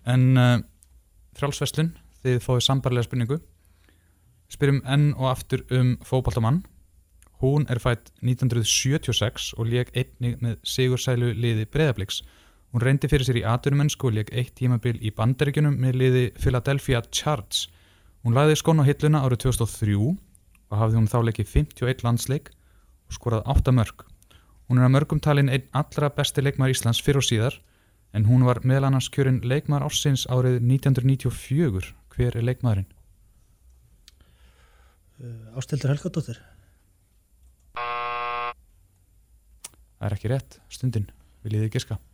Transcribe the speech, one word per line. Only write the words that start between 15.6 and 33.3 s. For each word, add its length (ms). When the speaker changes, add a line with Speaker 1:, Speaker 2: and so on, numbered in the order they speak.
Speaker 1:
með 160
liði 280
Philadelphia 640
Charge. 580
Hún 140
lagði 240
skóna 240
á 80
hilluna 320
árið 220
tvö 60
þúsund 120
og 80
þrjú 460
og 80
hafði 220
hún 80
þá 160
leikið 240
fimmtíu 400
og 0
einn 160
landsleik 460
og 80
skorað 300
átta 260
mörk. 320
Hún 100
er 60
að 80
mörgum 280
talin 280
einn 240
allra 380
besti 340
leikmaður 300
Íslands 260
fyrr 160
og 80
síðar, 300
en 140
hún 180
var 200
meðal 260
annars 180
kjörin 320
leikmaður 480
ársins 400
árið 320
nítján 320
hundruð 160
níutíu 220
og 80
fjögur. 500
Hver 260
er 80
leikmaðurinn? 420